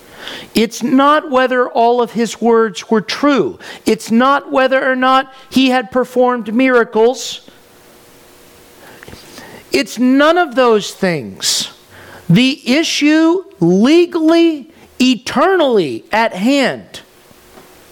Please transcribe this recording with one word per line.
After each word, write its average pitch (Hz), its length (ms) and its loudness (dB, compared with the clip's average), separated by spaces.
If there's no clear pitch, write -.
It's 214 300 -2
not 285 480 2
whether 254 360 0
all 240 320 0
of 233 120 -2
his 226 280 -4
words 226 520 0
were 220 100 2
true. 226 560 -2
It's 220 240 -2
not 277 400 0
whether 269 360 0
or 262 80 0
not 262 380 0
he 262 220 2
had 254 180 -2
performed 247 640 -2
miracles. 240 880 0
It's - 260 -4
none 277 400 2
of 330 160 -2
those 226 380 0
things. 135 800 -6
The 254 320 2
issue 320 640 0
legally, 320 1120 2
eternally 254 1120 0
at 220 240 -2
hand. 196 640 -2